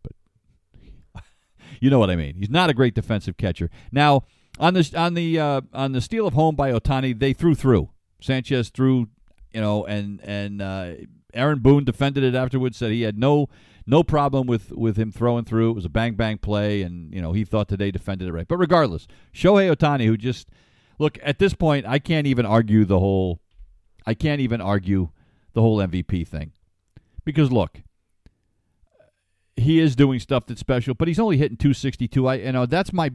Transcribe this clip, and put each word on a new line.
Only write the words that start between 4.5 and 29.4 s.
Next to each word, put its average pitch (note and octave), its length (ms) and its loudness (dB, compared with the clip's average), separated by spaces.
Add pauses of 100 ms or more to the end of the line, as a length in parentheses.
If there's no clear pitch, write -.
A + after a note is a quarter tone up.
on E3+ 140 2
the, F3 240 2
on E3+ 160 0
the, E3 260 -2
uh, C#3+ 220 0 (100)
on C3+ 220 -4
the B2+ 80 -2
steal A3 260 -2
of C#3 60 -2
home D#3 220 2
by C#3 180 0
Ohtani, C3 440 -2
they C3+ 140 2
threw E3 240 2
through. A#2 360 2 (280)
Sanchez C3 480 -2
threw, C3 400 0 (460)
you A2 80 -6
know, G#2 240 -2
and, G2+ 400 -8
and, G2+ 360 -8
uh, F#2+ 300 -8 (420)
Aaron C#3 260 0
Boone C#3 260 6
defended C#3 380 -2
it B2+ 120 0
afterwards, B2+ 400 -2
said A2+ 160 -4
he A#2 120 -2
had G#2 140 -4
no, C#3+ 320 2 (360)
no D3+ 180 4
problem C#3 440 0
with, A#2 240 -2
with A2+ 260 -2
him A2 140 -2
throwing A#2+ 340 -2
through. A2+ 240 0
It A2+ 60 -2
was F#2 100 -8
a E2+ 40 -6
bang, A2+ 260 -2
bang A2 240 -4
play, G#2 420 -2
and, F2 320 -10
you F#2 80 -8
know, E2 120 -4
he G#2 120 -2
thought G#2+ 240 -2
today G2+ 220 -2
defended F#2 360 -8
it F2 40 -8
right. E2 160 -8
But E3+ 100 -4
regardless, D#3 500 0 (240)
Shohei F#3+ 420 4
Ohtani, C#3+ 320 0
who A2+ 120 4
just, A#2+ 320 -6 (480)
look, D3+ 240 -2
at - 160 -4
this F#3+ 160 2
point, C#3+ 320 0
I B2+ 140 0
can't D3+ 260 -2
even B2 220 0
argue A2 360 4
the F#2 160 4
whole, F#2 400 0 (680)
I A2 80 -2
can't D3 260 -2
even A#2 180 -2
argue F#2+ 500 0 (440)
the A2+ 80 2
whole A2 200 4
M F2+ 100 -2
V F2 100 -4
P E2+ 220 -4
thing. D2+ 280 -10 (720)
Because, C#3+ 280 2
look, G2+ 300 -2 (1700)